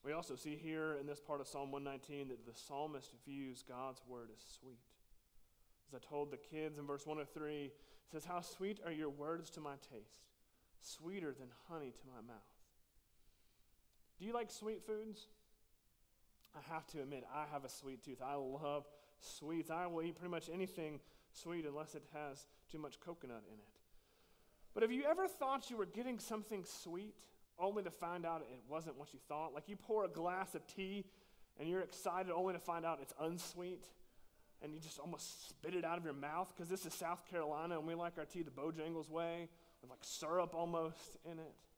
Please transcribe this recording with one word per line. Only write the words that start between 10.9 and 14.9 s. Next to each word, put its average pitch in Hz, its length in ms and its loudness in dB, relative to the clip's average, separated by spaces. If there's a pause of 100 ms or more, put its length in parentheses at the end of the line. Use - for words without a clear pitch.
than 123 160 -8 (200)
honey 147 220 -4
to 127 160 -14
my 127 140 -12
mouth." 117 160 -10 (1800)
Do 185 80 -6
you 226 80 0
like 233 160 4
sweet 214 340 -2
foods? 214 440 -2 (1300)